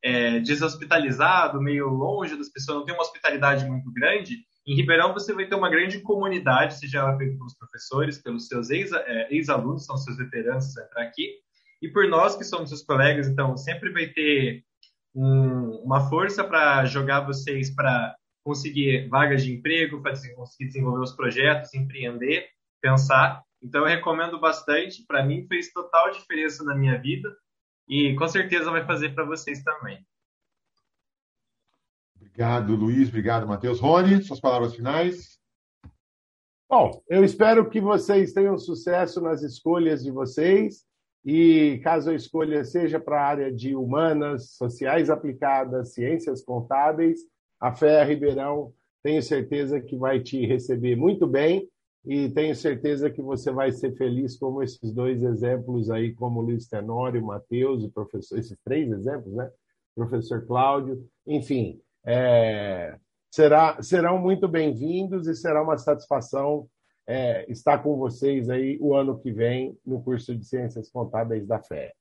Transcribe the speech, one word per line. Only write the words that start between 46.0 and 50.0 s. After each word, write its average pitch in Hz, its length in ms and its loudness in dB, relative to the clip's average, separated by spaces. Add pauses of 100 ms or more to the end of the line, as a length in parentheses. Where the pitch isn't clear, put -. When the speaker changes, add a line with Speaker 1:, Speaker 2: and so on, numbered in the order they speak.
Speaker 3:
contábeis, 147 800 0 (380)
a 117 140 -2
fé 151 300 6
Ribeirão, 143 720 0 (280)
tenho 151 220 0
certeza 139 580 -2
que 127 160 -10
vai 131 220 0